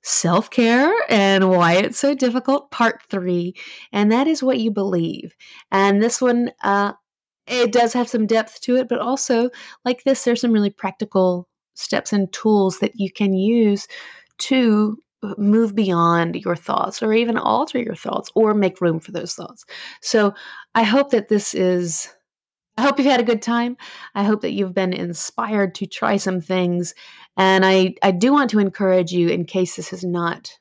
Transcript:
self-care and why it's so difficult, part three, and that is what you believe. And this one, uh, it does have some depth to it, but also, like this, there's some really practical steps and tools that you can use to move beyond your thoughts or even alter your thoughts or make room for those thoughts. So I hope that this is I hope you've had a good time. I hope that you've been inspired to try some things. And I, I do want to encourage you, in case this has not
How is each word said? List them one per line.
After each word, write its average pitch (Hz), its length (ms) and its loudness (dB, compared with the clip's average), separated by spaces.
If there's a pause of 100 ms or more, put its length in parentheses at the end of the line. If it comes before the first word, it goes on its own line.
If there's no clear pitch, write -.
self-care 233 880 2 (160)
and 196 440 4
why 175 220 4
it's 196 260 0
so 285 160 2
difficult, 262 560 -2
part - 380 0
three, 180 440 -2 (380)
and 208 200 2
that 254 160 2
is 320 140 0
what 262 160 0
you 226 140 -2
believe. 185 640 -4 (360)
And 202 300 4
this 233 180 0
one, 240 320 2 (120)
uh, 202 300 0 (560)
it 240 220 0
does 240 220 2
have 247 140 0
some 220 200 -2
depth 220 340 -2
to 247 160 0
it, 254 100 0
but - 120 -2
also, 247 500 0 (340)
like 247 200 -4
this, 269 200 2
there's 240 180 0
some 240 100 2
really 208 180 4
practical 185 800 -2 (260)
steps - 400 -4
and 196 180 0
tools 202 480 0
that 208 200 -4
you 190 120 -4
can 196 220 0
use 202 540 2 (500)
to 220 600 2 (400)
move 208 380 2
beyond 170 600 2
your 175 200 -4
thoughts 196 480 -4
or 214 100 0
even 226 240 0
alter 247 420 0
your 226 160 -8
thoughts - 400 -8
or 214 180 2
make 196 260 0
room 165 200 0
for - 120 -18
those - 220 -10
thoughts. - 320 -16 (360)
So 208 320 2 (420)
I 226 80 4
hope 269 280 2
that 214 160 0
this 208 260 0
is 180 600 -2 (680)
I - 20 0
hope 269 160 2
you've 269 100 2
had 262 120 4
a 240 40 0
good 220 180 0
time. 233 340 -2 (400)
I 202 80 0
hope 214 160 2
that - 140 -4
you've 196 200 -4
been 185 200 0
inspired 196 840 -4
to 202 100 -8
try 214 300 -2
some 185 240 -2
things. 180 560 -2 (400)
And 190 300 4
I, 190 360 4
I 196 100 4
do 190 200 2
want 277 200 2
to 214 80 2
encourage 185 520 0
you, 175 160 0
in 175 160 -2
case 185 320 -4
this - 140 -12
has 180 160 -10
not 175 560 -6